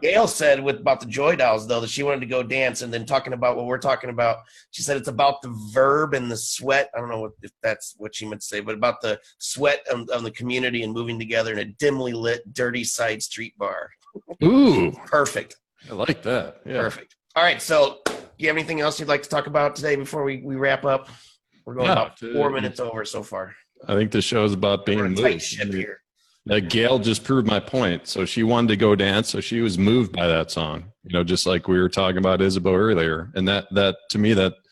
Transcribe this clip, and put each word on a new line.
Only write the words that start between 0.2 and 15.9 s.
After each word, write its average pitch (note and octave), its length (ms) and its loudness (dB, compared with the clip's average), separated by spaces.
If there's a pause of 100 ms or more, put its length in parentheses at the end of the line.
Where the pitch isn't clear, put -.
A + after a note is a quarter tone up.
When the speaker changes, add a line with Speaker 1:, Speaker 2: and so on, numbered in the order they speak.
Speaker 1:
said C#3+ 320 4
with, C#3 180 -2
about B2+ 240 0
the B2+ 60 -14
Joy C#3+ 300 0
Dolls, A2+ 320 2
though, A#2+ 120 0
that A2+ 100 -4
she C#3+ 120 -4
wanted C#3+ 180 0
to B2+ 60 -10
go B2+ 160 -2
dance. B2 380 -2
And A#2+ 120 -10
then A#2 120 -4
talking C3 300 -2
about B2 220 0
what A#2+ 100 -6
we're B2+ 120 -2
talking C3 300 -2
about, A#2 300 0 (320)
she - 120 -14
said C#3 140 -2
it's B2 100 -6
about C#3 360 0
the B2 120 -10 (180)
verb C#3 420 2
and B2 160 -2
the A#2 60 -6
sweat. C3+ 600 -2
I - 20 -8
don't A#2+ 120 -8
know A2 100 -6
what, G#2+ 120 -8 (100)
if G#2+ 100 -18 (100)
that's - 360 -4
what G#2+ 160 -12
she A2 120 -10
meant G#2+ 140 -10
to - 60 -12
say, G#2 140 -8
but A2 140 -8
about A2+ 280 -2
the G#2+ 180 -2 (180)
sweat C#3+ 540 -2
on, A#2 200 -6
on A#2+ 120 -2
the A2 80 -8
community B2 500 -4
and A2 120 -6
moving A#2 240 -6
together A2+ 340 -2
in G#2 60 -6
a G#2 80 -4
dimly C3 480 -2
lit, A#2 400 -4
dirty B2 300 -4
side A2 380 -4
street - 360 -12
bar. G2 320 -6 (520)
Speaker 2:
Ooh. E3+ 500 6 (140)
Speaker 1:
Perfect. - 500 -2 (320)
Speaker 2:
I B2+ 60 -14